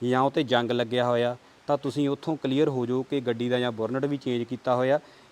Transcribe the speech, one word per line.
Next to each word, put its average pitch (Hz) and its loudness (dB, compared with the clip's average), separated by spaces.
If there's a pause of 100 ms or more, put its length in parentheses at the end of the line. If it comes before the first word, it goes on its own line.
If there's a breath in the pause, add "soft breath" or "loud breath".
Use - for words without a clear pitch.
ਜਾਂ 127 2
ਉੱਤੇ 139 2
ਜੰਗ 120 2
ਲੱਗਿਆ 120 0
ਹੋਇਆ, 120 2 (320 loud breath)
ਤਾਂ 143 2
ਤੁਸੀਂ 139 -2
ਉੱਥੋਂ 147 -4
ਕਲੀਅਰ 143 2
ਹੋ 127 -2
ਜਾਓ 127 -2
ਕਿ 143 -4
ਗੱਡੀ 120 -2
ਦਾ 123 2
ਜਾਂ 123 0
ਬੋਨਟ 113 -2
ਵੀ 143 -2
ਚੇਂਜ 123 -2
ਕੀਤਾ 123 -2
ਹੋਇਆ 131 2 (320 loud breath)